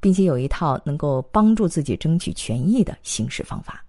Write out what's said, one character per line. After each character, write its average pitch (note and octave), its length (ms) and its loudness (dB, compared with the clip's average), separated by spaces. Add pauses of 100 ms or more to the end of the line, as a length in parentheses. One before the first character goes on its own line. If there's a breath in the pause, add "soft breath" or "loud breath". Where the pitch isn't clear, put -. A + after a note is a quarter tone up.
并 F#3+ 120 4
且 F#3+ 100 4
有 D#3+ 140 2
一 B2+ 100 -2
套 C#3+ 360 0
能 C#3+ 140 -4
够 C#3 240 0 (100)
帮 G#3+ 240 6
助 G#3 120 2
自 E3 140 0
己 C3 140 -2
争 D#3+ 240 0
取 - 140 -6
权 B2+ 360 -2
益 A#3 140 4
的 - 180 -4
行 - 280 -6
事 - 140 -8
方 - 200 -10
法。 - 260 -16